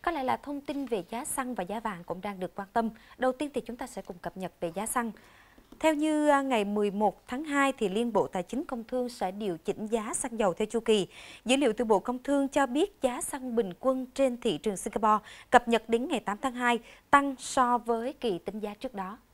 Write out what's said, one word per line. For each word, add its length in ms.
Có 100
lẽ 120
là 120
thông 240
tin 260
về 240
giá 140
xăng 300
và 100
giá 160
vàng 240
cũng 160
đang 200
được 140
quan 180
tâm. 180
Đầu 140
tiên 220
thì 60
chúng 160
ta 100
sẽ 160
cùng 160
cập 180
nhật 240
về 140
giá 120
xăng. 260
Theo 160
như, 340
à, 140
ngày 220
mười 260
một 360
tháng 180
hai 280
thì 160
Liên 240
Bộ 140
Tài 160
chính 220
Công 200
Thương 240
sẽ 220
điều 280
chỉnh 280
giá 280
xăng 240
dầu 160
theo 120
chu 140
kỳ. 260
Dữ 120
liệu 160
từ 120
Bộ 140
Công 240
Thương 260
cho 180
biết 360
giá 180
xăng 360
bình 240
quân 340
trên 260
thị 180
trường 180
Singapore 480
cập 180
nhật 200
đến 200
ngày 120
tám 220
tháng 100
hai 260
tăng 280
so 400
với 340
kỳ 260
tính 200
giá 160
trước 200
đó. 240